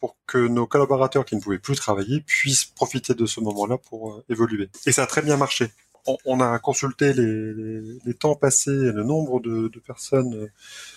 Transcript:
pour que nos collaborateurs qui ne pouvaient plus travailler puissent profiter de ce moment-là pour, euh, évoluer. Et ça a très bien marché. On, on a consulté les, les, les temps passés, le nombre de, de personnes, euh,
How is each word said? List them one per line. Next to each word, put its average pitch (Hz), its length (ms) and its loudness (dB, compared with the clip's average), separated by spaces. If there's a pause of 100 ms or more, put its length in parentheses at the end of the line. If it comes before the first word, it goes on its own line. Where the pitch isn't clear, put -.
pour - 160 -8 (100)
que - 120 0
nos 120 280 2
collaborateurs 135 580 4
qui - 120 -4
ne 101 40 -4
pouvaient 98 200 -4
plus 139 160 -2
travailler 107 460 -2
puissent - 420 0
profiter - 500 -2
de 117 120 0
ce - 120 -6
moment-là 107 400 -2
pour, 110 360 -14
euh, 110 140 -20
évoluer. 110 420 0 (160)
Et 139 60 4
ça 135 120 2
a - 20 0
très - 160 0
bien 147 140 2
marché. 131 340 0 (360)
On, 131 180 0
on 127 160 2
a 117 180 2
consulté 139 540 0
les, 110 400 0
les, 110 520 -10
les 120 100 -2
temps 151 200 0
passés, 143 360 2
le 127 320 2
nombre 131 380 0
de, 113 280 -2
de 117 120 -14
personnes, 127 540 -2
euh, 107 160 -10 (460)